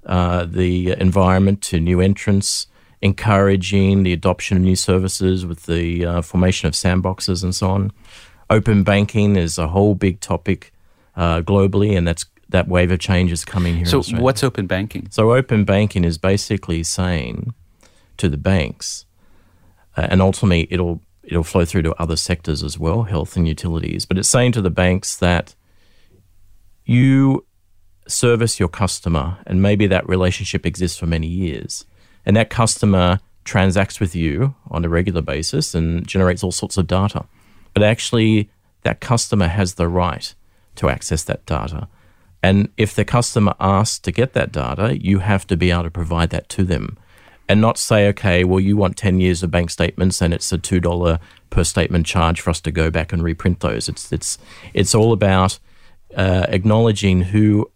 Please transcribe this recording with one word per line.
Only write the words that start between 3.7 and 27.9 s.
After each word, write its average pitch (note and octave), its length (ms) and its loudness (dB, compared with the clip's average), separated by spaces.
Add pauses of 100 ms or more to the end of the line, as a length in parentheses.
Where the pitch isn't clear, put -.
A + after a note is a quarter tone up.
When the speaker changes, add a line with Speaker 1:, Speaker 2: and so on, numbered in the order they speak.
Speaker 1:
the F2+ 100 2
adoption F2+ 440 -2
of F2+ 60 2
new F#2 140 2
services F#2 720 0
with E2+ 200 -10
the, E2+ 380 -2
uh, F2 160 -2
formation F2+ 480 0
of D#2 60 -4
sandboxes F#2 680 -2
and F#2 120 -4
so F#2 160 -2
on. G2 220 -2 (580)
Open G#2+ 320 4
banking G2+ 540 2
is E2+ 200 -2
a D#2+ 120 -2
whole G2 260 2
big F#2 260 0
topic, - 520 -4 (440)
uh, E2+ 240 0
globally, G2 560 2
and E2+ 100 2
that's, E2+ 180 -2 (240)
that F2 200 0
wave F2+ 220 2
of F2+ 80 0
change F2+ 320 0
is E2+ 140 -6
coming F2 300 -2
here E2+ 80 -2
in E2+ 40 -2
Speaker 2:
So C3+ 120 2
Speaker 1:
Australia. A#2 260 -2
Speaker 2:
what's B2+ 180 0
open A2+ 240 -2
banking? F#2+ 440 -6
Speaker 1:
So A2 240 2
open A#2 300 2
banking G2+ 400 2
is E2 140 0
basically F#2+ 640 -2
saying F2 720 -4 (640)
to F#2+ 120 0
the D2 80 -2
banks, - 680 -4 (920)
uh, - 140 -4
and F#2+ 120 4
ultimately F#2 480 2
it'll, F2 320 -2 (220)
it'll E2+ 180 -2
flow F2 220 0
through E2+ 180 -2
to D#2+ 180 0
other E2 160 -2
sectors D#2+ 460 -4
as D2+ 160 -8
well, F2 240 -2
health F#2 340 -4
and E2 120 2
utilities, E2 580 -4
but F#2 100 -2
it's F#2+ 120 -2
saying B2 240 2
to A2+ 100 -2
the F2+ 80 0
banks F2+ 460 0
that F2+ 380 -2 (1300)
you C3+ 600 4 (600)